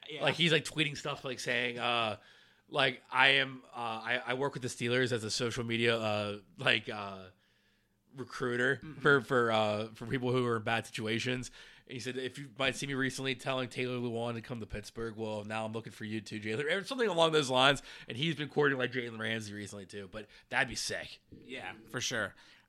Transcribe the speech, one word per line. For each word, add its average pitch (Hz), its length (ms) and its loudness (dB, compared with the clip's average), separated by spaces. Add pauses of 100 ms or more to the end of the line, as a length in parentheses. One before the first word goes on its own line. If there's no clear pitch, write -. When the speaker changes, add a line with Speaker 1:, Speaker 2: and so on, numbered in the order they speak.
Speaker 1:
Yeah. 151 140 -8
Speaker 2:
Like, 139 120 4
he's, 165 180 4
like, 151 120 4
tweeting 151 320 -2
stuff, - 280 -6
like, 127 160 -6
saying, 120 400 0
uh, 117 360 2 (540)
like, 135 400 2
"I 131 180 8
am, 135 340 4 (120)
uh, 120 40 -8
I, 117 500 -2
I 123 60 2
work 135 200 0
with 131 80 -6
the 123 60 -4
Steelers 120 420 2
as 113 140 0
a 107 60 -4
social 120 340 -2
media, 117 340 2
uh, 104 380 -2 (220)
like, 120 300 2
uh, 101 300 -8 (960)
recruiter 123 680 0
Speaker 1:
Mm-hmm. 156 160 -12
Speaker 2:
for, 143 220 8
for, 120 300 4
uh, 107 420 4
for 117 120 -10
people 123 240 0
who 123 160 4
are 117 120 2
in 110 40 -4
bad 113 240 0
situations." 117 640 -4 (360)
And - 80 -14
he 123 60 -8
said, 123 160 -6
"If 131 220 -6
you 143 80 -12 (120)
might 135 180 2
see 147 100 -4
me 139 80 -4
recently 131 400 0
telling 131 340 -2
Taylor 127 300 -4
Lewan 117 360 -2
to 117 60 -6
come 117 200 -10
to 107 60 -8
Pittsburgh, 110 520 -8
well, 107 260 -4
now 110 220 -4
I'm 110 80 -6
looking 113 180 -8
for - 140 -10
you 107 160 -4
too, 110 180 -8
Jalen," 110 240 -2
or 180 200 0
something 247 240 0
along 165 240 6
those 147 180 4
lines. 131 320 8 (260)
And 120 80 -8
he's 156 180 0
been 143 140 -6
courting, 147 300 2
like, 123 140 0
Jalen 120 260 -6
Ramsey 110 340 -4
recently 101 320 -10
too, 98 260 -12
but 107 160 -12 (220)
that'd 127 200 2
be 113 60 -8
sick. 87 460 -6 (260)
Speaker 1:
Yeah, 120 240 -8 (200)
for 127 100 -4
sure. 110 340 -2 (340)